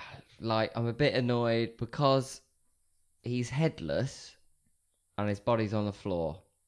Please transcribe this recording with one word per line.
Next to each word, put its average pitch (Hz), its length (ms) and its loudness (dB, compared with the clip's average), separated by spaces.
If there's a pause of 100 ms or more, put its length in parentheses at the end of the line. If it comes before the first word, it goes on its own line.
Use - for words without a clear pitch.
(400)
like, 110 360 0
I'm 117 100 0
a 117 60 -2
bit 135 220 2
annoyed 117 640 2
because 135 640 0 (800)
he's 123 280 -2
headless 123 840 -2 (840)
and 104 100 -2
his 101 120 -2
body's 110 340 2
on 107 100 2
the 101 80 -2
floor. 87 480 -4 (280)